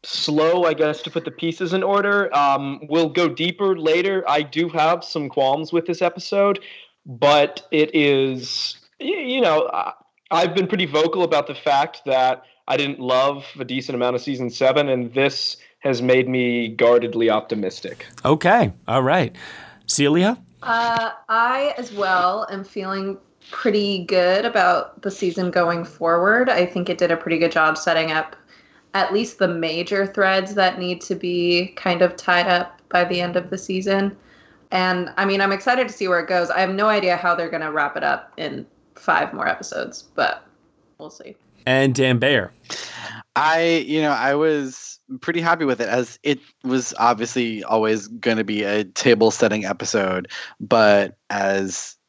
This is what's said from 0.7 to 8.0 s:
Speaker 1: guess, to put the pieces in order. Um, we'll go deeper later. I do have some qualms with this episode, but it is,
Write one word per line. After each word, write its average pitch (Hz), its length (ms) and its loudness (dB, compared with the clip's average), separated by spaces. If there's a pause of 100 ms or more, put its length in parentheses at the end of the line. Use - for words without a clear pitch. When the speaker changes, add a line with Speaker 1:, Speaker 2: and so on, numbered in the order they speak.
Speaker 1:
guess, 151 300 0
to 156 80 -10
put - 140 -6
the - 80 -8
pieces 165 400 -6
in 190 100 0
order. 202 520 0
Um, 139 540 0
we'll 156 220 2
go 175 180 2
deeper 180 480 -2
later. 175 520 0
I 151 140 2
do 151 260 -2
have 165 360 0
some 147 240 -6
qualms 143 440 0
with 170 120 0
this 170 160 -4
episode, 196 600 0 (440)
but 143 680 2
it 156 200 2
is, 135 840 0 (220)